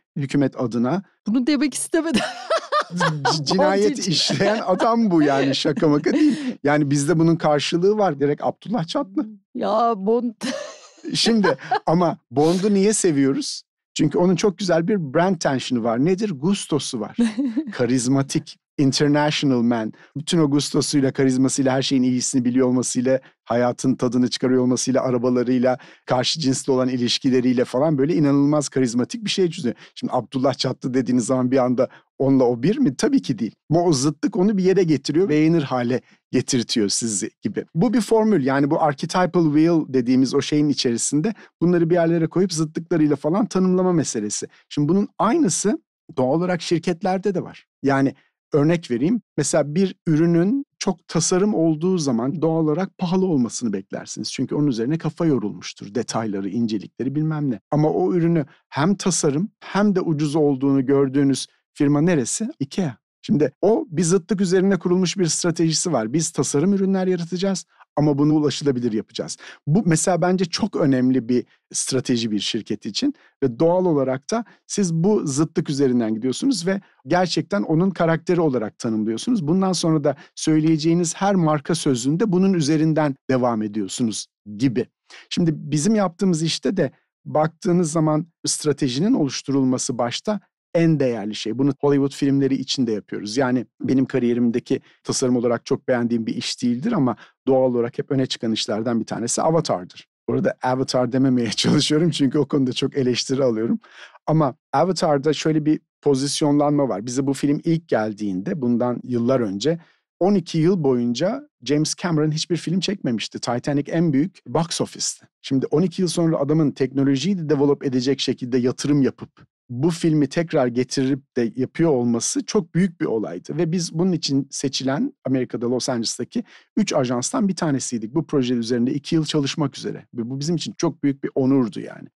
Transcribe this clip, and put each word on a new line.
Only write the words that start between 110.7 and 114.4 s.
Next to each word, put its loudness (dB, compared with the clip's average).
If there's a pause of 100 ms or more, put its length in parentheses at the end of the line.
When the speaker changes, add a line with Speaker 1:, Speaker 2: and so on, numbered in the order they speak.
Speaker 1:
boyunca 0 (140)
James 0
Cameron 0
hiçbir -4
film -2
çekmemişti. -4
Titanic -2
en 2
büyük 0